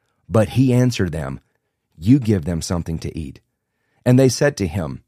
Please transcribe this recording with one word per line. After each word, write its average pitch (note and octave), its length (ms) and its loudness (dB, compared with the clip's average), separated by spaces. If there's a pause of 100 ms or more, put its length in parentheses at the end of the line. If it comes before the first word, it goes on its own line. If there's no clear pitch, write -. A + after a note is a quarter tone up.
(300)
But - 260 0
he B2 180 2
answered B2 380 0
them, D2 300 -8 (560)
"You G#2+ 200 4
give G#2 280 0
them E2+ 160 -4
something E2 380 -6
to - 200 -10
eat." - 220 -14 (640)
And B2 120 6
they C3 120 6
said C#3+ 260 0
to G2 120 -2
him, D2+ 400 -8